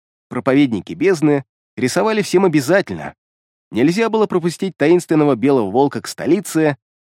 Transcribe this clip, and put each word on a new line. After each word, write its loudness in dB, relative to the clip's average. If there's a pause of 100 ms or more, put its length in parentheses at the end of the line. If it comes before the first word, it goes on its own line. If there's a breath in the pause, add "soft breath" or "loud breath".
(280)
Проповедники 0
бездны 0 (320)
рисовали -2
всем 2
обязательно. 0 (580)
Нельзя 0
было 0
пропустить -4
таинственного 2
белого 0
волка 0
к -16
столице, -2 (240)